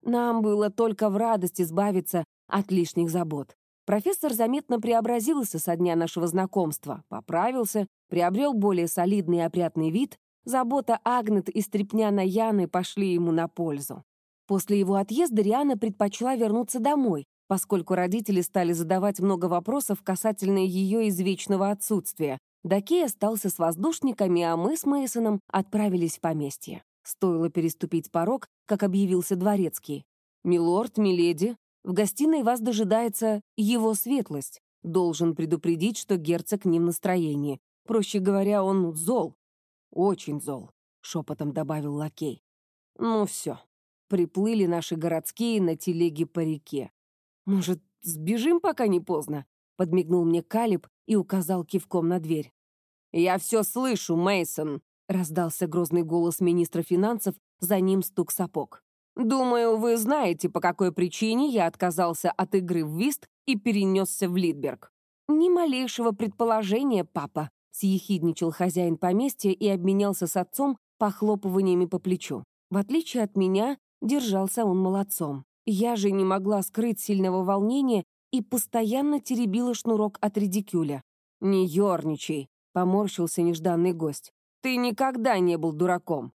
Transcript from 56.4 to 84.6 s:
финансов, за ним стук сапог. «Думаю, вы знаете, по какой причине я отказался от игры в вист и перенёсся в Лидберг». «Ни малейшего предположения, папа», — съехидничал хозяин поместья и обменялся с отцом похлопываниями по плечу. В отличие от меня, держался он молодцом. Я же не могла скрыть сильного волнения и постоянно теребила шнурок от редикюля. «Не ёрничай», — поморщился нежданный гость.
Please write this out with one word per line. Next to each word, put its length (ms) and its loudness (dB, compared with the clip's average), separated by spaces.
финансов, 520 0
за 200 0
ним 240 2
стук 280 -4
сапог. 520 -6
«Думаю, 640 2
вы 200 2
знаете, 520 0
по 120 -2
какой 300 0
причине 580 0
я 180 2
отказался 640 0
от 240 -2
игры 300 0
в 120 -6
вист 300 -2
и 100 0
перенёсся 720 0
в 80 0
Лидберг». 540 -4
«Ни 220 4
малейшего 640 0
предположения, 920 0
папа», — 460 -6
съехидничал 800 0
хозяин 460 0
поместья 540 0
и 160 0
обменялся 600 0
с 100 -4
отцом 400 -2
похлопываниями 880 2
по 140 -4
плечу. 440 -4
В 80 -2
отличие 460 -2
от 120 -4
меня, 420 2
держался 640 0
он 140 2
молодцом. 640 -2
Я 300 0
же 160 0
не 120 2
могла 400 0
скрыть 360 -2
сильного 440 0
волнения 600 2
и 100 0
постоянно 800 0
теребила 540 -2
шнурок 480 0
от 160 0
редикюля. 640 -2
«Не 240 4
ёрничай», — 840 0
поморщился 680 0
нежданный 520 2
гость. 380 -6